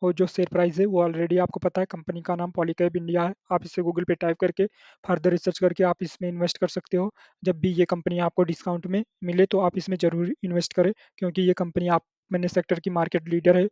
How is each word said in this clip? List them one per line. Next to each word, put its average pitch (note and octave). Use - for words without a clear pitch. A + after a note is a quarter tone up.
और F3+
जो F#3
share F3+
price F3
है G3
वो F#3
already E3+
आपको F3+
पता F#3
है, F#3+
company E3+
का F3
नाम F3
Polycab E3+
India E3+
है। F3
आप F3
इसे F3+
Google E3+
पे F3
type E3
करके F#3
further E3+
research F3
करके F3+
आप F3+
इसमें F3+
invest F3
कर F3
सकते -
हो। F#3
जब E3+
भी F3+
ये F3
company F3
आपको F3
discount F3
में G3
मिले F3+
तो F#3+
आप F3+
इसमें F#3
ज़रूर F3
invest F3
करें F#3
क्योंकि F3+
ये F3+
company F3
आप, E3+
मैंने F3
sector E3+
की F#3+
market E3+
leader E3+
है F#3